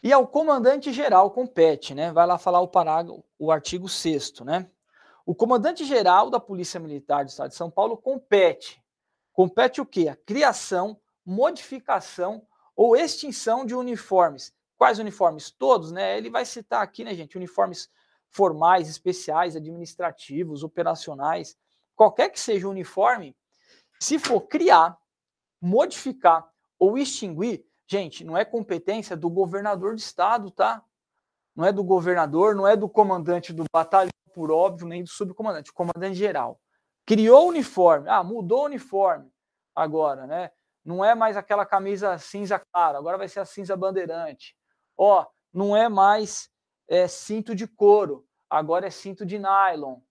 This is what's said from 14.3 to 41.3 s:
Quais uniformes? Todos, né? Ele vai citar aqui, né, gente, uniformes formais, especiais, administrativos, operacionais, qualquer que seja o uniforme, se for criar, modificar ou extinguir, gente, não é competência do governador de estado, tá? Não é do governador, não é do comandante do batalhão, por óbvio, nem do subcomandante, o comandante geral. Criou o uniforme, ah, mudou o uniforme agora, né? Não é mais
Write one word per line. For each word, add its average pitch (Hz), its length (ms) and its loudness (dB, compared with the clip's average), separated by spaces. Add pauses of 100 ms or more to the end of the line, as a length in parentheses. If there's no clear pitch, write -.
Quais 226 200 4
uniformes? 190 540 -4
Todos, 208 400 0
né? 190 260 -4
Ele 226 120 -10
vai 240 160 -4
citar 226 360 -6
aqui, 208 220 -8
né, 220 100 -10
gente, 160 220 -14
uniformes 185 560 -4 (380)
formais, 170 580 2
especiais, 170 680 -4
administrativos, 160 1080 -10
operacionais, 160 920 -6 (380)
qualquer 247 340 4
que - 100 -12
seja 196 280 -2
o 196 40 -6
uniforme, 190 640 -2 (640)
se - 180 -4
for 240 240 0
criar, 180 560 4 (640)
modificar 185 880 0 (300)
ou 202 180 4
extinguir, 202 680 -6 (200)
gente, 185 380 -8
não 165 140 -6
é 208 80 0
competência 196 720 -6
do 170 140 -6
governador 196 640 -4
de 220 60 -12
estado, 202 500 -2
tá? 214 320 -2 (720)
Não 165 100 -4
é 202 60 4
do 196 120 -4
governador, 180 720 2
não 196 120 2
é 214 80 8
do 208 140 -4
comandante 175 640 0
do 160 200 -8
batalhão, 180 380 2 (220)
por 160 180 -6
óbvio, 170 360 0
nem 175 160 -10
do 175 60 -14
subcomandante, 185 640 -10
o - 20 -20
comandante 180 420 -6
geral. 151 440 -4 (460)
Criou 226 400 8
o - 20 0
uniforme, 175 600 2
ah, 208 120 2
mudou 214 420 -4
o - 20 -4
uniforme 196 640 -4 (420)
agora, 151 540 -4
né? 165 240 -10 (320)
Não 180 200 -6
é 226 120 4
mais 220 220 0